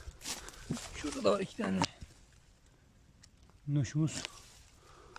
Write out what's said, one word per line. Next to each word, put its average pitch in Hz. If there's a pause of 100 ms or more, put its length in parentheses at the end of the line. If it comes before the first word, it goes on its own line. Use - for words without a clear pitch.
(960)
Şurada 269
da 202
var 202
iki -
tane. 190 (1900)
Nuşumuz. 147 (960)